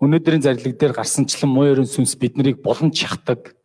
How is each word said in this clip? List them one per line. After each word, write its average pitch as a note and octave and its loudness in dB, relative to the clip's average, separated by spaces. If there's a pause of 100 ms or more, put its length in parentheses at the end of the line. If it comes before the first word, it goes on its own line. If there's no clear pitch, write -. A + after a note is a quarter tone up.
өнөөдрийн D#3+ 2
зарлиг B2+ -2
дээр C3+ 0
гарсанчлан C3 -2
муу C#3 4
ёрын C3+ 2
сүнс D3+ -2
бид A#2+ -4
нарыг C3 -2
булан C#3 0
чахдаг. - -6 (100)